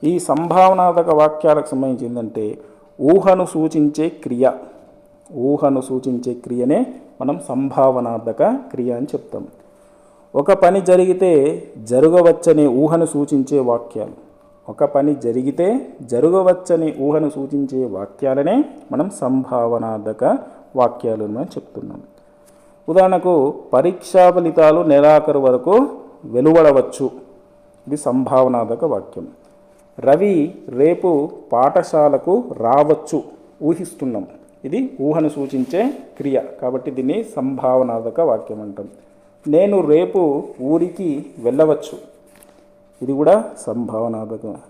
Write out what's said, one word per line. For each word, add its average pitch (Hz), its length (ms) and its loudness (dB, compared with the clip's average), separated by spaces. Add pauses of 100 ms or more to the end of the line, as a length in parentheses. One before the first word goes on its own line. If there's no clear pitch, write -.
ఈ 170 160 0
సంభావనార్థక 175 880 2
వాక్యాలకు 151 580 2
సంబంధించి 131 380 -4
ఏంటంటే 113 520 -8 (440)
ఊహను 185 440 4
సూచించే 156 640 -2
క్రియ. 127 420 -2 (840)
ఊహను 135 480 0
సూచించే 127 520 -6
క్రియనే 127 600 -2 (280)
మనం 143 260 -4
సంభావనార్థక 127 960 -2
క్రియ 160 500 -4
అని 123 120 -6
చెప్తాం. - 420 -12 (880)
ఒక 143 180 2
పని 185 280 4
జరిగితే 180 800 2 (140)
జరగవచ్చనే 156 920 4
ఊహను 156 380 2
సూచించే 143 540 0
వాక్యాలు. 117 520 -4 (580)
ఒక 117 140 -4
పని 143 320 0
జరిగితే 135 720 -4 (120)
జరగవచ్చనే 165 1000 0
ఊహను 147 300 0
సూచించే 135 560 -6
వాక్యాలనే 135 800 -2 (260)
మనం 147 180 -2
సంభావనార్థక 117 1300 -2 (380)
వాక్యాలు 117 480 -2
అని 104 100 -8
మనం 123 120 -8
చెప్తున్నాం. - 560 -16 (880)
ఉదాహరణకు, 175 640 4 (200)
"పరీక్షా 180 580 4
ఫలితాలు 165 500 4
నెలాఖరు 151 580 4
వరకు 139 480 2 (380)
వెలువడవచ్చు", 139 840 4 (800)
ఇది 143 100 -6
సంభావనార్థక 127 840 0
వాక్యం. 107 440 -6 (720)
"రవి 170 560 2 (140)
రేపు 160 600 0 (220)
పాఠశాలకు 147 920 2 (140)
రావచ్చు", 147 640 0 (400)
ఊహిస్తున్నాం, 143 640 -6 (380)
ఇది 233 360 -6
ఊహను 151 280 0
సూచించే 143 640 -4 (240)
క్రియ 135 240 -2 (200)
కాబట్టి 131 300 -6
దీన్ని 131 320 -4
సంభావనార్థక 127 960 -2
వాక్యం 110 420 -2
అంటాం. 101 260 -14 (600)
"నేను 190 340 2
రేపు 156 600 0 (180)
ఊరికి 165 640 -4 (140)
వెళ్ళవచ్చు", 139 580 -2 (1040)
ఇది 127 120 -6
కూడా 165 460 2
సంభావనార్థకం. 110 960 -8 (140)